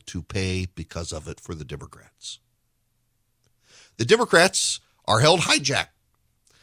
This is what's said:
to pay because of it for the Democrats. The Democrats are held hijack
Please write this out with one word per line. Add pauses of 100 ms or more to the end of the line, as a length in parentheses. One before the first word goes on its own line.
to
pay
because
of
it
for
the
Democrats. (1600)
The
Democrats (240)
are
held
hijack (760)